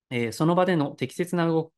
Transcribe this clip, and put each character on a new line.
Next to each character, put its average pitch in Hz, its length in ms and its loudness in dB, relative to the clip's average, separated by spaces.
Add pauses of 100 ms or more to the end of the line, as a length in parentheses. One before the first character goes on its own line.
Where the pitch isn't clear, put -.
(120)
え 120 160 -2
ー、 110 40 -6
そ 151 140 0
の 175 100 4
場 180 100 4
で 180 100 2
の 143 160 0
適 135 240 -8
切 175 200 -4
な 170 120 0
動-、 160 300 -2